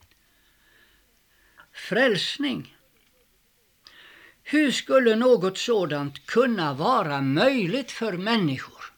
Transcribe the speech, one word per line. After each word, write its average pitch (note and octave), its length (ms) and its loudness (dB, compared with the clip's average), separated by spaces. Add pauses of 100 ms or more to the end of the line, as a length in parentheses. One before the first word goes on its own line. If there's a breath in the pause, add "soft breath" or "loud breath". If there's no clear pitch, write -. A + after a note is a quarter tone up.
(1700 soft breath)
"Frälsning, A3+ 1000 -2 (1700 loud breath)
hur D4 280 2
skulle B3 440 2
något A3 420 4
sådant D3 680 -2
kunna G#3+ 480 0
vara D#3+ 480 0
möjligt G3+ 680 0
för A3 220 -6
människor? F3+ 840 -4